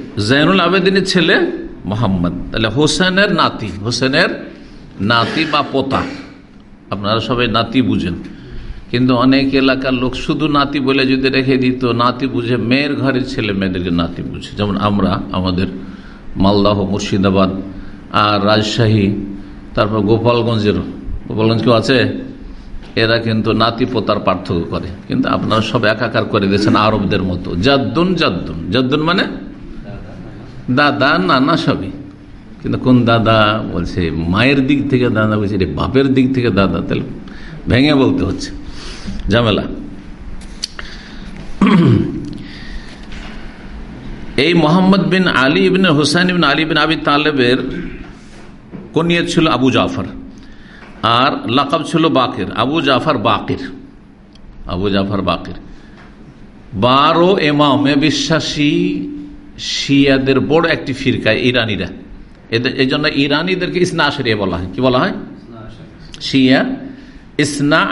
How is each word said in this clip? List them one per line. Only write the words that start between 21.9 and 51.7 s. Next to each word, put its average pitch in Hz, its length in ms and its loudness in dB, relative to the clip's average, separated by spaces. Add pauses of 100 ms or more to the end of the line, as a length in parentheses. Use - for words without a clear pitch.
এরা 113 240 4
কিন্তু 110 340 0
নাতি 117 320 2
পোতার 104 400 0
পার্থক্য 90 440 0
করে, 87 200 -6 (160)
কিন্তু - 200 -2 (100)
আপনারা 104 260 0 (100)
সব 120 140 0
একাকার 110 460 0
করে 101 160 2
দিয়েছেন 101 280 2 (100)
আরবদের 101 380 2
মতো। 90 260 -4 (160)
জাদ্দুন, 139 500 2
জাদ্দুন, 131 440 -2 (120)
জাদ্দুন 131 380 2
মানে 208 160 0 (1500)
দাদা, 135 380 4 (180)
নানা 151 300 4
সবই, - 340 -2 (680)
কিন্তু 113 280 -4
কোন 127 100 6 (100)
দাদা 113 320 4 (360)
বলছে? 87 280 -2 (300)
মায়ের 131 360 4
দিক 143 120 2 (100)
থেকে 123 200 2
দাদা 107 280 2
বলছে, 104 200 -2
রে 90 100 2 (100)
বাপের 139 360 2
দিক 127 220 4
থেকে 120 140 2 (100)
দাদা, 92 280 2
তাহলে - 180 -2 (600)
ভেঙে 135 280 4
বলতে 123 280 2
হচ্ছে, - 260 -4 (800)
ঝামেলা। 104 360 2 (4000)
এই 170 60 2 (120)
মোহাম্মদ 185 460 4
বিন 185 160 2 (160)
আলী 156 280 2
ইবনে 185 280 4
হুসাইন 165 320 4
ইবনে 175 180 2
আলী 147 180 2
বিন 156 180 0
আবি 160 120 2 (120)
তালেবের 139 520 2 (1300)
কুনিয়ত 170 420 0
ছিল 160 120 4 (120)
আবু 131 140 4
জাফর, 92 360 0 (1080)
আর 135 140 4 (260)
লাকাব 143 240 0 (100)